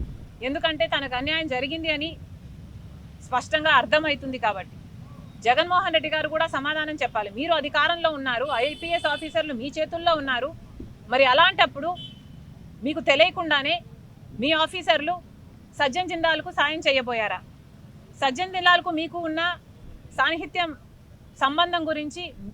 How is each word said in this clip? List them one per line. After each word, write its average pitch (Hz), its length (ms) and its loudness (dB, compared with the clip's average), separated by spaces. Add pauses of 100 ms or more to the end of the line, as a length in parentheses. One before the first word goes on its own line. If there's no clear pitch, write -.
(420)
ఎందుకంటే 320 440 -2
తనకు 277 300 -2
అన్యాయం 311 300 -2
జరిగింది 294 460 -2
అని 302 240 -4 (1120)
స్పష్టంగా 302 440 0 (100)
అర్థమవుతుంది 285 580 0
కాబట్టి. 196 380 -2 (640)
జగన్మోహన్ 349 520 4
రెడ్డి 311 160 2
గారు 311 200 0
కూడా 320 180 2
సమాధానం 302 560 -2
చెప్పాలి. 214 280 -2
మీరు 277 220 0
అధికారంలో 311 580 2
ఉన్నారు, 269 360 -2 (200)
ఐపీఎస్ 330 400 -2
ఆఫీసర్లు 302 480 -2
మీ 254 240 -6
చేతుల్లో 330 360 2
ఉన్నారు. 269 400 -2 (540)
మరి 254 160 6
అలాంటప్పుడు 320 720 4 (840)
మీకు 285 180 -2
తెలియకుండానే 302 840 2 (580)
మీ 285 120 2
ఆఫీసర్లు 320 600 2 (640)
సజ్జన్ 302 300 0
జిందాల్కు 330 420 0
సాయం 311 380 0
చేయబోయారా? 233 520 0 (800)
సజ్జన్ 339 320 0
జిందాల్కు 359 360 6
మీకు 320 280 -4
ఉన్న 330 400 -2 (600)
సాన్నిహిత్యం, 320 580 -2 (640)
సంబంధం 320 480 2
గురించి 302 440 -6 (220)